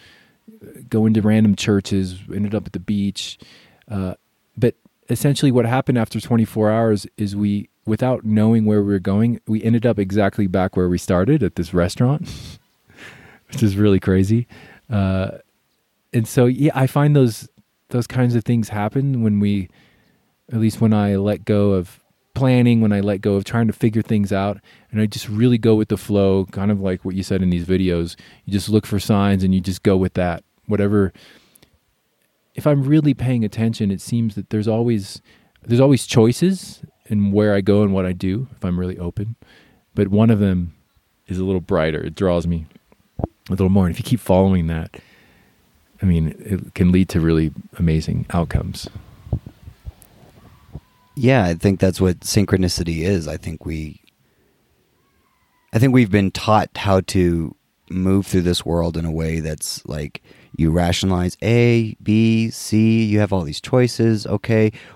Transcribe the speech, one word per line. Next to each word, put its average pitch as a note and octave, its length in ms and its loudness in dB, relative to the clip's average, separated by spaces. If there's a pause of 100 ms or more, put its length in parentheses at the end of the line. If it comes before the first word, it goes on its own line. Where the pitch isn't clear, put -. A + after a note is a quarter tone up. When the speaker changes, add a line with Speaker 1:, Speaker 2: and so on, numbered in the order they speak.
(880)
Speaker 1:
go A2 160 2
into A2 160 4
random G#2+ 340 4
churches, F#2+ 640 -2 (140)
ended G2+ 200 -6
up G#2+ 120 -6
at - 80 -16
the G#2 80 -8
beach. G2+ 580 -6 (500)
Uh, F#2+ 260 -6 (420)
but A2+ 180 0 (340)
essentially C#3 400 0
what A#2+ 160 2
happened B2+ 320 0
after A2+ 220 -4
twenty-four A2 500 0
hours A2 460 0
is G2+ 220 -6
we, G2+ 320 -2 (160)
without A#2 400 -2
knowing A2 400 2
where G#2 180 2
we G2+ 80 0
were G2 80 0
going, G#2 480 0
we A2 160 -2
ended A2+ 220 2
up A#2 120 2
exactly G2+ 500 0
back F#2 280 -2
where F2+ 140 2
we F2+ 80 0
started G2 440 2
at F#2 140 -2
this F2 180 -6
restaurant, B2 540 0 (720)
<laughs> - 480 -20
which - 160 -4
is G2 140 2
really G2+ 240 4
crazy. G2 440 2 (440)
Uh, F#2+ 480 -2 (720)
and A#2 160 -2
so, B2+ 180 2
yeah, C3 300 2
I C3 120 2
find D3 280 2
those, B2 320 2 (420)
those A#2+ 180 -4
kinds B2 280 0
of A#2 80 0
things A#2 260 -2
happen A#2+ 520 -2
when G#2+ 180 2
we, G2+ 300 0 (840)
at A#2 80 -4
least A2 200 0
when A2 140 2
I G2+ 240 0
let G2+ 260 -2
go G2+ 280 2
of F#2 280 -4 (340)
planning, B2 480 4
when G#2+ 120 2
I G2+ 80 0
let G2 200 -2
go G2+ 140 0
of G2 80 0
trying A#2 240 -2
to G#2 60 -2
figure A2+ 280 -2
things G2+ 300 -2
out, G2 280 -2 (320)
and G#2+ 100 -2
I A2 60 0
just - 200 -10
really A#2 300 2
go A2 180 4
with G#2+ 140 0
the G#2 80 -2
flow, G2 540 0
kind G2 200 -2
of G#2 80 0
like F#2 240 -4
what F#2 120 -6
you F#2+ 80 -2
said F#2+ 180 -2
in F#2 80 2
these F2 160 0
videos. F2 500 0 (300)
You F#2+ 80 -6
just G2 160 -4
look G#2+ 160 2
for G2+ 140 -4
signs G2 440 2
and F#2+ 100 2
you F#2+ 60 2
just F2+ 240 -6
go G2 140 2
with F#2 160 0
that. F2 300 -4 (240)
Whatever, G2+ 440 0 (1400)
if - 120 -14
I'm C#3+ 180 2
really D3 300 2
paying B2 300 -2
attention, A2 480 -2
it F#2+ 80 -4
seems A2+ 360 -4
that - 160 -10
there's G#2+ 180 -2
always, A2+ 520 -2 (420)
there's A#2+ 180 2
always C3+ 240 4
choices B2+ 760 2 (260)
in G2+ 260 0
where G#2 200 2
I G2+ 80 2
go G2+ 220 2
and G2 100 2
what F#2+ 120 0
I F#2 80 -2
do, G2 420 -4
if - 80 -12
I'm F2+ 160 -2
really F2+ 180 -6
open. G#2 380 -8 (580)
But G2+ 140 0
one G#2 220 4
of A2 100 2
them F#2 340 0 (540)
is F2+ 120 -6
a F#2 40 -4
little F#2+ 180 -2
brighter. D#2+ 400 0
It E2 140 -10
draws F2 320 0
me E2 200 -4 (520)
a - 320 -6
little F#2 180 2
more. F#2+ 160 4
And E2+ 80 0
if - 60 -8
you - 40 -10
keep A#2+ 160 0
following F#2 480 2
that, E2 320 -8 (1000)
I G2+ 40 -4
mean, E2 340 0
it - 340 -8
can F2+ 180 2
lead F#2 180 2
to E2+ 120 0
really D#2+ 320 2 (260)
amazing E2 520 -2
outcomes. - 580 -4 (2250)
Speaker 2:
Yeah, B2+ 300 4
I F2 80 0
think F#2 260 0
that's F#2+ 220 0
what F#2 180 2
synchronicity F2+ 840 -2
is. E2+ 260 -2
I D#2 80 -8
think - 280 -12
we, D#2 360 -10 (1700)
I - 80 0
think C3+ 140 4
we've A#2+ 180 4
been G2 200 2
taught G#2+ 440 0
how G2 260 2
to E2+ 540 -2 (340)
move F#2+ 380 0
through F#2 140 0
this F2 240 -2
world E2+ 320 -2
in E2 80 -4
a E2 60 -4
way D#2+ 280 -4
that's D#2 460 -10
like, D2 360 -10 (360)
you D#2+ 120 2
rationalize F2 720 0
A, A#2 640 2
B, A2+ 460 2
C, A2 540 0
you G#2 160 0
have G#2 120 0
all F#2 120 -2
these D2 180 -8
choices. A2+ 640 0
Okay, A2 460 0 (220)